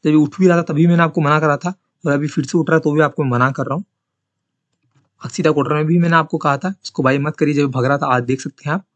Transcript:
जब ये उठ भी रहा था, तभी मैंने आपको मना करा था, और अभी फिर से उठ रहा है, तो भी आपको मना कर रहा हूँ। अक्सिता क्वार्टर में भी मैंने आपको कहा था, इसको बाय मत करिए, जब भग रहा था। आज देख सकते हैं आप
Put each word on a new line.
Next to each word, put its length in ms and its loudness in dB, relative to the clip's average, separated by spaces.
जब 60 2
ये 60 4
उठ 220 2
भी 80 4
रहा 100 6
था, 80 0
तभी 220 2
मैंने 160 4
आपको 180 0
मना 200 2
करा 180 2
था, 160 -4
और 80 0
अभी 160 0
फिर 160 -4
से 140 -2
उठ 120 0
रहा 60 4
है, 60 2
तो 100 0
भी 100 0
आपको 240 -2
मना 260 2
कर 140 -6
रहा 80 -4
हूँ। 100 -6
अक्सिता 300 -2
क्वार्टर 220 -2
में 120 -2
भी 120 0
मैंने 180 0
आपको 220 -2
कहा 200 0
था, 160 -6
इसको 180 -8
बाय 180 2
मत 160 -4
करिए, 180 0
जब 160 0
भग 140 -2
रहा 140 0
था। 100 -4
आज 160 0
देख 160 -4
सकते 280 -12
हैं 60 -2
आप 100 -8